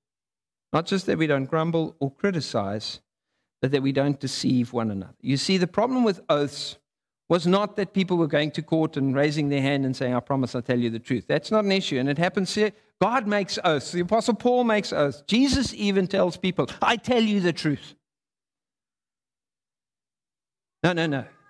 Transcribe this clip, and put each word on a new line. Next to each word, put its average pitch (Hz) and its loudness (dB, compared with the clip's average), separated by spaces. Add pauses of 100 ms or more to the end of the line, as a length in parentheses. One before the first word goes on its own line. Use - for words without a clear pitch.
(720)
not 165 -2
just 190 -2
that 156 0
we 160 0
don't 139 2
grumble 160 -2
or 139 -4
criticize, 120 -4 (600)
but 135 0
that 139 2
we 139 0
don't 139 0
deceive 127 -2
one 113 -2
another. 95 -10
You 135 -2
see, 190 0
the 180 2
problem 247 0
with 202 0
oaths 147 -2 (500)
was 165 2
not 202 2
that 190 -4
people 185 0
were 165 2
going 151 0
to 160 -8
court 160 0
and 131 0
raising 147 0
their 139 0
hand 139 0
and 131 -2
saying, 123 -2
"I 123 2
promise 131 -2
I'll 123 -4
tell 123 0
you 120 0
the 113 -6
truth." 110 -4
That's 147 0
not 214 4
an 196 2
issue, 185 0
and 135 0
it 143 -2
happens 185 0
here. 214 0 (260)
God 226 0
makes 208 -2
oaths. 151 0
The 175 -2
Apostle 214 2
Paul 247 2
makes 214 0
oaths. 147 0
Jesus 262 2
even 196 0
tells 180 0
people, 170 -2 (140)
"I 220 2
tell 240 2
you 208 2
the 175 2
truth." - -4 (3000)
No, 175 4
no, 165 0
no. 139 -4 (240)